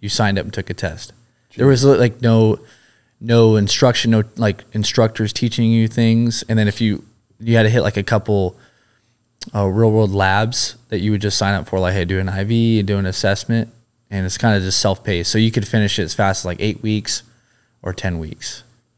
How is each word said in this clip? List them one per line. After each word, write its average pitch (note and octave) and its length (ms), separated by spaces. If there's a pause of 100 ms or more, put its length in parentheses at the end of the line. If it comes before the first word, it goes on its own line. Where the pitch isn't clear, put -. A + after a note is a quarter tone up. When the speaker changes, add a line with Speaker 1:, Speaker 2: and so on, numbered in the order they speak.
Speaker 1:
you G2+ 80
signed G2+ 300
up - 60
and G#2+ 80
took - 180
a F2+ 40
test. - 380 (440)
There A#2+ 100
was, C3+ 180
Speaker 2:
Jeez. C#3 140
Speaker 1:
like, A#2 220
no, A2+ 380 (640)
no A2+ 360
instruction, A2+ 540
no, G#2+ 140 (120)
like, G#2+ 360
instructors A2 600
teaching A#2 380
you A2+ 180
things. A2+ 600
And A2+ 100
then G#2+ 100
if G2+ 120
you, G#2+ 240 (340)
you A2+ 180
had A2+ 60
to G#2+ 80
hit, A#2+ 120
like, - 140
a G2+ 60
couple, G2 540 (1000)
uh, G2+ 120
real A2 260
world A2 200
labs G2 640 (120)
that A2 100
you G#2 140
would G2+ 80
just G2+ 180
sign G2+ 160
up E2 140
for, F#2+ 100
like, F#2 160
"Hey, F#2+ 100
do F#2 140
an F#2 100
I G2 160
V, A2+ 380
do G2+ 160
an G2 80
assessment," G#2 640 (420)
and F#2+ 160
it's F#2 120
kinda A2 220
just F#2 200
self-paced. F#2 500
So A2 80
you A2+ 140
could G#2 140
finish G#2+ 320
it G2+ 40
as D#2+ 120
fast F#2+ 280
as, - 20
like, F2+ 160
eight G#2 220
weeks G#2+ 400 (600)
or F#2 100
ten F2+ 260
weeks. - 460 (340)